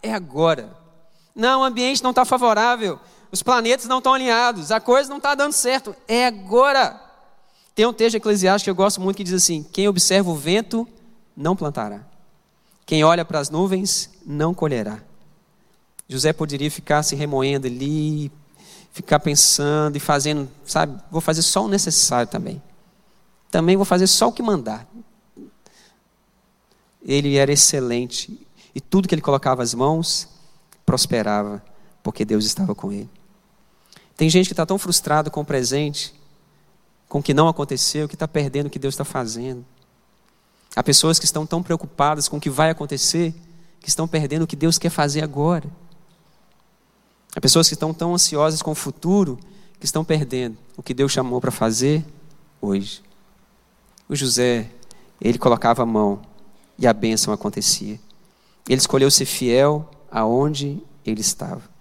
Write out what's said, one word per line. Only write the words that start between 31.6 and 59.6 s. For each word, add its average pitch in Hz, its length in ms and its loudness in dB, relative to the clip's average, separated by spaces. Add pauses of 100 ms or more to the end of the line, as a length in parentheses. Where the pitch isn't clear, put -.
porque - 220 -2
Deus 107 200 2
estava 104 300 -2
com 101 180 -8
ele. 101 180 -10 (1080)
Tem 156 120 2
gente 185 200 4
que - 60 -8
tá 165 100 -2
tão 190 140 -2
frustrado 151 520 0
com 151 100 -6
o 147 40 -6
presente, 143 720 -2 (920)
com 143 100 -4
o 143 40 -2
que 143 120 2
não 160 140 6
aconteceu, 147 600 -2
que - 80 -12
tá 160 120 -4
perdendo 143 380 -2
o 139 40 -6
que - 80 -10
Deus 135 160 -4
tá 143 100 -6
fazendo. 123 600 -8 (1120)
Há 131 60 0
pessoas 160 360 4
que - 60 -4
estão 156 220 -2
tão 175 160 -4
preocupadas 151 640 -2
com 147 80 -6
o 147 40 -6
que 147 100 -4
vai 156 200 2
acontecer, 160 640 -2 (460)
que - 80 -14
estão 160 180 0
perdendo 156 360 -2
o 160 40 0
que 160 100 -8
Deus 165 220 2
quer 170 120 0
fazer 147 320 0
agora. 147 460 -2 (1700)
Há - 40 -6
pessoas 165 260 4
que - 80 0
estão 160 180 -4
tão 170 220 -2
ansiosas 156 480 0
com 156 80 -4
o 151 60 -4
futuro, 170 600 0 (420)
que - 40 -12
estão 156 200 -2
perdendo 127 520 -2 (200)
o 151 60 -16
que - 120 -6
Deus 135 160 2
chamou 127 300 0
para 123 100 -2
fazer 127 540 0 (560)
hoje. 98 420 -4 (1080)
O - 60 -6
José, 123 560 0 (500)
ele 117 180 0
colocava 120 440 2
a 117 40 0
mão 107 360 0 (560)
e 123 80 2
a 113 60 6
bênção 107 420 0
acontecia. 104 640 -4 (720)
Ele 131 100 2
escolheu 135 320 4
ser 139 140 4
fiel 139 640 2 (200)